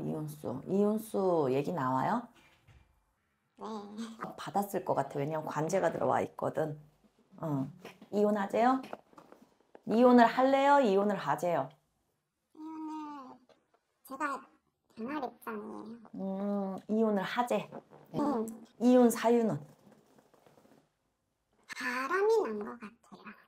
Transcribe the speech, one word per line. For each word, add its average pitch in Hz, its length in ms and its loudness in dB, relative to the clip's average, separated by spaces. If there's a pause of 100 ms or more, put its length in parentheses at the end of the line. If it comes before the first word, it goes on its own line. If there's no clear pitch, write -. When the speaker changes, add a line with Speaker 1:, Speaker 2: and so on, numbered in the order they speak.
Speaker 1:
이혼수. 151 640 -8
이혼수 196 840 0
얘기 147 200 0
나와요? 143 560 -2 (1300)
Speaker 2:
네. 202 80 -14 (720)
Speaker 1:
받았을 196 480 -4
것 135 100 0
같아. 139 240 -4
왜냐면 156 260 -4
관제가 165 460 0
들어와 120 300 0
있거든. 151 600 -4 (560)
어. 143 340 -4 (380)
이혼하재요? 208 720 2 (1040)
이혼을 240 400 8
할래요? 269 540 4
이혼을 202 380 2
하재요? 151 520 -2 (840)
Speaker 2:
이혼을 311 800 -12 (720)
제가 269 340 -6 (540)
당할 269 280 -6
입장이에요. 214 600 -10 (320)
Speaker 1:
음, 190 640 -2 (100)
이혼을 214 360 2
하재. 214 460 -2 (440)
Speaker 2:
음. 240 520 -2 (140)
Speaker 1:
이혼 247 300 8
사유는? 226 500 2 (2250)
Speaker 2:
바람이 320 680 0
난 220 160 -4
것 233 200 -10
같아요. - 540 -20 (140)